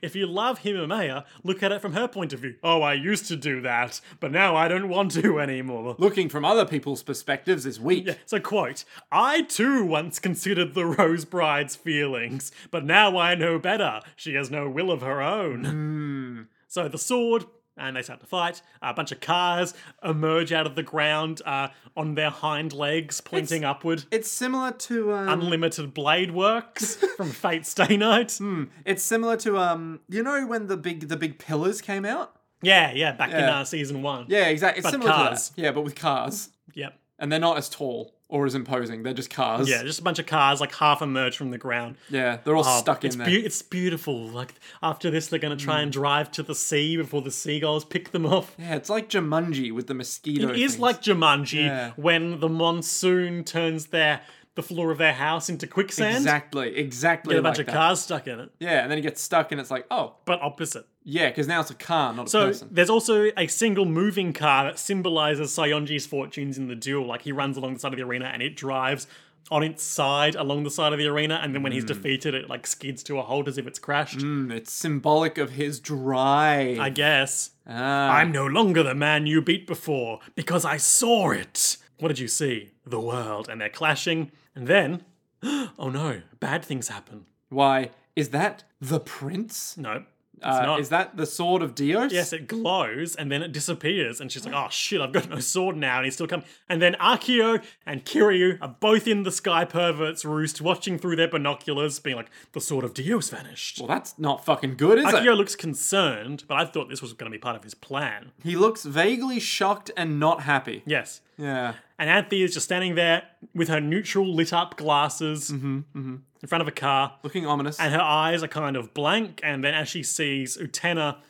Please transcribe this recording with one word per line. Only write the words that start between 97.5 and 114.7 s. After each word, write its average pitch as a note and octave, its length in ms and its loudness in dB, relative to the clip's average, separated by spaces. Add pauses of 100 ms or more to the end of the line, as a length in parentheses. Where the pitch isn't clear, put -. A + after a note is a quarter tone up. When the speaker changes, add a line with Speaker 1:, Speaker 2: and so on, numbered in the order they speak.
Speaker 1:
and C#3+ 180 -8
Kiryu F#3 560 4
are C3+ 200 -10
both G#3+ 280 4
in G#3 140 2
the F3+ 100 -2
Sky E3+ 340 2
Pervert's E3 600 0
roost, D3+ 340 -2
watching F3 380 0
through E3+ 200 -2
their E3 100 4
binoculars, D3 720 -2
being C3+ 160 -4
like, A#2 160 -10 (220)
"The D#3 80 -6
sword C3+ 220 -2
of B2 120 -6
Dios F3 340 -2
vanished." - 480 -12
Speaker 2:
Well, - 100 -10
that's - 300 -4
not C#3+ 260 0
fucking C#3 340 2
good, F#3 200 8
is D4 80 6
Speaker 1:
Akio A#3 280 6
Speaker 2:
it? - 20 4
Speaker 1:
looks G3+ 200 2
concerned, C#3+ 920 -2
but C#3+ 100 -2
I E3 80 2
thought D3+ 240 -6
this - 140 -10
was A#2 100 -12
gonna A2+ 160 -12
be A2 80 -10
part A#2 180 -6
of G#2+ 80 -16
his G#2+ 120 -20
plan. C3 560 -6 (120)
Speaker 2:
He F3 120 -2
looks A3 280 4
vaguely A3+ 560 2
shocked G3 560 0
and D#3+ 240 -2
not D#3+ 220 4
happy. C3+ 460 -2
Speaker 1:
Yes. C#3+ 340 -4 (160)
Speaker 2:
Yeah. C3 360 -4 (260)
Speaker 1:
And D#3 100 0
Anthe F#3+ 340 4
is F3+ 120 0
just D#3 100 -4
standing F3+ 300 -2
there E3+ 280 4 (300)
with E3 140 0
her D#3+ 120 2
neutral F#3 540 0
lit E3 200 2
up E3+ 220 0